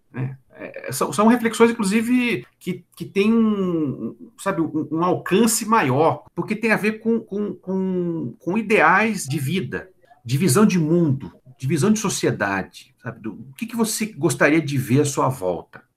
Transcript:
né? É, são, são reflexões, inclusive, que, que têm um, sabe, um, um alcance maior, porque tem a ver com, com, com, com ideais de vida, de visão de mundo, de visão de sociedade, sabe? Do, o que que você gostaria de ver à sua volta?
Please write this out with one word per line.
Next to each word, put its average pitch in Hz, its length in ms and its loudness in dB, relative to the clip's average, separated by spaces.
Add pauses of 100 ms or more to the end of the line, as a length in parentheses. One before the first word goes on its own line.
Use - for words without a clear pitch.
(120)
né? 131 260 -8 (200)
É, - 340 -12
são, - 200 -4
são 214 160 4
reflexões, 226 440 4
inclusive, 226 760 0 (120)
que, - 280 -8 (100)
que - 80 -14
têm 208 300 2
um, 180 840 0 (220)
sabe, 170 240 -2
um, 147 280 -4
um 160 140 -2
alcance 196 640 2
maior, 156 560 2 (100)
porque 175 220 -4
tem 220 160 0
a 202 60 4
ver 220 220 -2
com, 226 200 0
com, 208 360 -6
com, 180 840 -4
com 180 180 -4
ideais 196 680 4
de 139 120 -4
vida, 131 520 -4 (340)
de 120 140 -2
visão 185 280 4
de 180 140 2
mundo, 151 540 0 (240)
de 131 100 -6
visão 165 240 2
de 214 80 0
sociedade, 101 1040 -4
sabe? - 160 -12
Do, 110 140 -12
o - 240 -18
que 233 80 -8
que 226 100 -10
você 220 300 -2
gostaria 151 560 0
de 143 160 -4
ver 123 240 2
à 139 40 2
sua 139 220 0
volta? 90 560 -6 (140)